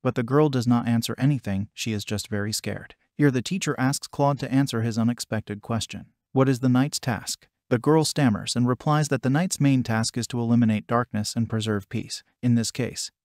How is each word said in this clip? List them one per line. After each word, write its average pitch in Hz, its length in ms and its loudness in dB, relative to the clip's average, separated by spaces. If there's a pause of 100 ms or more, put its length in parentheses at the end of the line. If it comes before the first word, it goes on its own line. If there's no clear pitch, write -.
But 127 140 -2
the 131 80 0
girl 143 260 4
does 127 160 0
not 120 220 2
answer 117 300 0
anything, 110 560 0
she - 200 -4
is 104 100 -4
just - 260 -6
very 104 220 -2
scared. - 440 -8 (200)
Here 147 140 4
the 127 140 0
teacher 175 340 -4
asks 131 300 -2
Claude 143 320 0
to 131 120 -6
answer 131 300 2
his 113 160 -2
unexpected 110 640 -2
question. - 460 -6 (240)
What 131 180 4
is 123 120 0
the 131 80 2
knight's 127 300 2
task? - 480 -6 (220)
The 123 80 2
girl 151 280 2
stammers 120 500 0
and 123 120 2
replies 147 420 0
that 135 120 0
the 127 80 0
knight's 160 300 0
main 135 240 4
task 113 340 -2
is 117 100 -4
to 123 120 -4
eliminate 117 480 2
darkness 117 480 -2
and 113 140 -2
preserve 110 400 -2
peace. - 340 -8 (180)
In 120 140 4
this 113 160 0
case - 400 -6 (140)